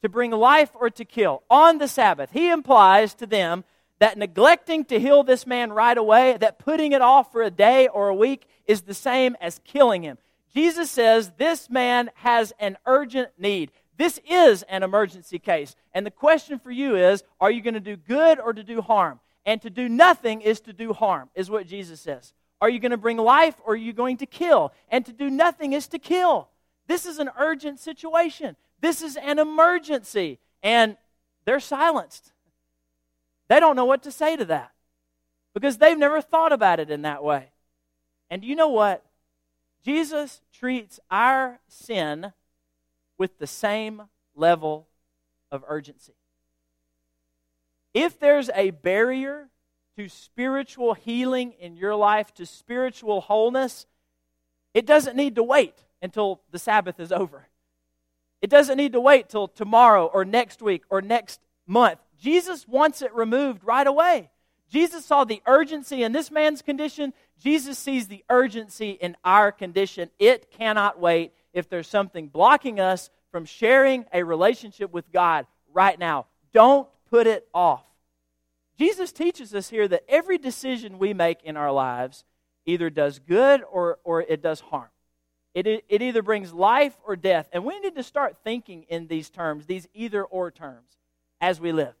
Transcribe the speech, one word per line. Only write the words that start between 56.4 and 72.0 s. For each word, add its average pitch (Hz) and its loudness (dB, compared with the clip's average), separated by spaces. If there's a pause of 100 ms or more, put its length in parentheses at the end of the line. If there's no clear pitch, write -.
the 175 -14
Sabbath 202 -2
is 170 -6
over. 175 -8 (920)
It 202 -6
doesn't 277 6
need 285 -2
to 240 0
wait 262 4
till 208 -6
tomorrow 214 4
or 185 0
next 226 -4
week 202 -4
or 190 -2
next 220 -4 (260)
month. 202 2 (200)
Jesus 339 -4
wants 277 -2
it 233 -10
removed 226 -4
right 247 0
away. 285 0 (380)
Jesus 330 -4
saw 277 2
the 214 -6
urgency 277 0
in 226 -4
this 302 -6
man's 302 -2
condition. 285 -8 (260)
Jesus 277 -4
sees 254 -6
the 196 -20
urgency 220 -2
in 175 -10
our 202 4
condition. 180 -6 (100)
It 226 2
cannot 214 -2
wait. 170 0 (200)
If 175 -8
there's 170 -10
something 185 -6